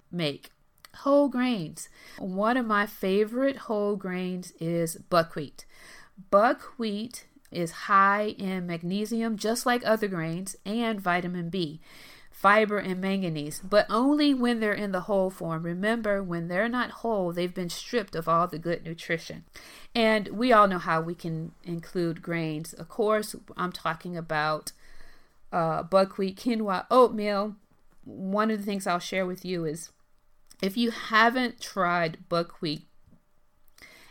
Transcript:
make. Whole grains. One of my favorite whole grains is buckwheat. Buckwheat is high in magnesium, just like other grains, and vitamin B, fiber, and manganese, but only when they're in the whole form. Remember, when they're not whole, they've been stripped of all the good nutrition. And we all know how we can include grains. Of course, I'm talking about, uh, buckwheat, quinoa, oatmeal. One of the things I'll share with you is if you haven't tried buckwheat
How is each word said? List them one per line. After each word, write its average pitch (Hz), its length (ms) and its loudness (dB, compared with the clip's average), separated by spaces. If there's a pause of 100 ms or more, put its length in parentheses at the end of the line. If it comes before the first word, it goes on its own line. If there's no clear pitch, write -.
(120)
make. 160 380 -4 (460)
Whole 285 320 4
grains. 240 600 -2 (300)
One 202 400 0
of 240 80 -2
my 208 180 2
favorite 214 720 0
whole 208 400 -2
grains 180 640 -6
is 165 360 -2
buckwheat. - 680 -2 (640)
Buckwheat 220 920 0 (260)
is 170 200 -4
high 202 680 4
in 190 280 -4
magnesium, 208 720 -2
just 220 280 0
like 247 200 2
other 214 240 2
grains, 170 560 -4
and 220 360 -2
vitamin 180 500 -2
B, 160 300 -4 (500)
fiber, 208 480 4
and 185 220 -4
manganese, 175 600 -2
but 202 280 4
only 285 460 4
when 240 260 2
they're 214 120 2
in 202 200 -2
the 180 100 -2
whole 190 280 2
form. 165 320 -6
Remember, 202 600 0
when 170 260 -4
they're 185 200 0
not 240 220 -2
whole, 196 420 -2
they've 175 220 -2
been 180 160 -4
stripped - 440 -6
of 160 140 -4
all 165 180 4
the 175 120 -8
good 165 260 -4
nutrition. 165 600 -8 (500)
And 220 340 4
we 240 240 2
all 208 160 8
know 185 100 0
how 165 220 0
we 165 140 -6
can 165 380 -8 (120)
include 170 580 -4
grains. 160 500 -4
Of - 160 -14
course, 214 460 0 (220)
I'm 180 160 -2
talking 170 440 -6
about, 156 560 -2 (800)
uh, 160 300 0
buckwheat, 190 540 2
quinoa, 220 540 -2
oatmeal. 208 640 4 (480)
One 190 460 0
of 214 80 0
the 202 60 -8
things 202 220 -4
I'll 175 120 2
share 190 280 -2
with 185 180 -8
you 180 200 -2
is 156 260 -6 (720)
if 190 160 -2
you 233 140 2
haven't 233 720 2
tried 175 680 -2
buckwheat 170 580 -4 (1200)